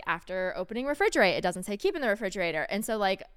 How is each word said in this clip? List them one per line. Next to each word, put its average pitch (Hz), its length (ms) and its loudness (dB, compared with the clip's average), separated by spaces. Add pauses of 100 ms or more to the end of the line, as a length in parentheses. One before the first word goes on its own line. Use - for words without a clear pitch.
"After 185 500 -4
opening, 220 300 -4
refrigerate." 196 520 4
It - 40 0
doesn't 180 220 -2
say, 208 120 -4
"Keep 381 200 0
in 311 60 -4
the 254 60 0
refrigerator." 185 640 -2
And 208 160 -2
so, 220 120 -2
like, 196 260 2 (140)